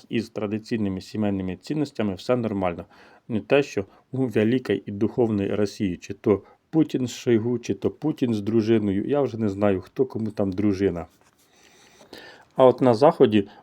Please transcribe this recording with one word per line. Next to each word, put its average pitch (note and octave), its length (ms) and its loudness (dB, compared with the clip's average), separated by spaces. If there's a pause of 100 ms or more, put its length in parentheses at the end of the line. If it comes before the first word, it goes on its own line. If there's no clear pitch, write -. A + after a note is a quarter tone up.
із A2+ 200 -4
традиційними G#2+ 720 -6
сімейними G2 540 -4
цінностями B2+ 600 -4
все B2+ 200 -2
нормально. G2 500 -4 (420)
Не A2+ 120 -4
те, C3+ 240 2
що G#2 220 -6 (260)
у C3 140 -2
великій A2+ 600 0
і A2+ 60 -10
духовній A2 560 -2
Росії, G2+ 500 -2
чи - 160 -14
то G2 280 0 (280)
Путін C#3 380 0
з A2+ 40 -12
Шойгу, A#2+ 480 0
чи A#2 140 -4
то G2 160 -4
Путін C#3 440 -2
з G#2 80 -2
дружиною. G#2 680 2
Я C#3+ 140 0
вже A#2 160 -2
не A2 120 -2
знаю, G2 320 0
хто - 240 -4
кому A2 260 -6
там G2 200 -2
дружина. F#2+ 540 0 (1500)
А C3 100 6
от B2 160 6
на B2+ 120 6
Заході A2+ 540 4 (160)